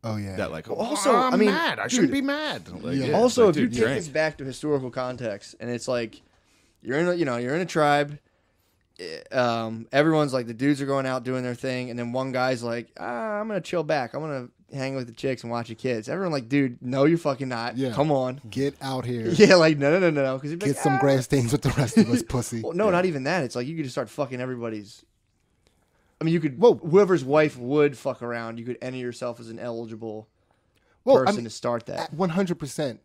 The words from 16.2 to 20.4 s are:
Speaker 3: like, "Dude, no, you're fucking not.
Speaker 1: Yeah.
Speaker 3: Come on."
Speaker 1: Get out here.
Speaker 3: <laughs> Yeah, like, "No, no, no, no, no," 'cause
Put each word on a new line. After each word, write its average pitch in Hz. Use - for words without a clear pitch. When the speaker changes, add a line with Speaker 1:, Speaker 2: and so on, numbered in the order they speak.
Speaker 3:
like, 131
"Dude, 135
no, 131
you're 165
fucking 135
not. 120
Speaker 1:
Yeah. 131
Speaker 3:
Come 151
on." 131
Speaker 1:
Get 135
out 131
here. 117
Speaker 3:
<laughs> 117
Yeah, 196
like, 160
"No, 139
no, 175
no, 180
no, 147
no," 131
'cause 143